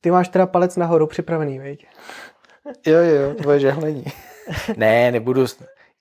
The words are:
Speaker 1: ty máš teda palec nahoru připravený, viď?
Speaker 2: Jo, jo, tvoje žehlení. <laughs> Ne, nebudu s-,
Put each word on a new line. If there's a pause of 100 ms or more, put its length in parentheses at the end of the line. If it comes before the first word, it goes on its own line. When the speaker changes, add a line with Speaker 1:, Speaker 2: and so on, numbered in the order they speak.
Speaker 1:
ty
máš
teda
palec
nahoru
připravený,
viď? (1000)
Speaker 2:
Jo,
jo,
tvoje
žehlení.
<laughs> (600)
Ne,
nebudu
s-, (360)